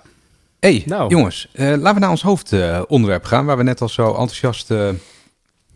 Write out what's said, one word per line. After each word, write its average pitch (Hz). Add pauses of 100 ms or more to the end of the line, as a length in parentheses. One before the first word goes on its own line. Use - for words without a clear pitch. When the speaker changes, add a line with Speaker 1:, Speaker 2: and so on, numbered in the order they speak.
(600)
Speaker 1:
Hey, 127
Speaker 2:
Nou. 156
Speaker 1:
jongens, 135
eh, 135
laten 147
we 202
naar 190
ons 165
hoofdonderwerp 98
gaan, 127
waar 143
we 123
net 127
al 120
zo 117
enthousiast, 120
eh, 104 (880)